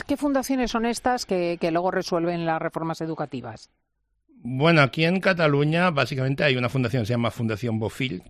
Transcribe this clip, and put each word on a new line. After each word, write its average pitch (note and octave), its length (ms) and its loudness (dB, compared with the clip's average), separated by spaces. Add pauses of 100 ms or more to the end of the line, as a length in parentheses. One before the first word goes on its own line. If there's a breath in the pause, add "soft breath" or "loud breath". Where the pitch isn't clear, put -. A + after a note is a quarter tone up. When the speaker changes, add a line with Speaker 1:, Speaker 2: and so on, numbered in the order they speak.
Speaker 1:
qué C#4 120 -2
fundaciones C4+ 540 0
son A3+ 140 0
estas A#3+ 400 -2
que, F3 340 0
que E3+ 120 0
luego F3 200 0
resuelven F3 540 -2
las D#3+ 160 0
reformas D#3+ 380 -4
educativas? C#3+ 680 -8 (720)
Speaker 2:
Bueno, C#3+ 400 4
aquí D3+ 240 2
en F3+ 160 2
Cataluña E3 680 2
básicamente C3+ 520 0
hay C#3 140 4
una B2 120 0
fundación, A#2+ 360 0
se A2+ 80 -2
llama A#2 180 0
Fundación A2 480 -2
Bofill, C3+ 500 -4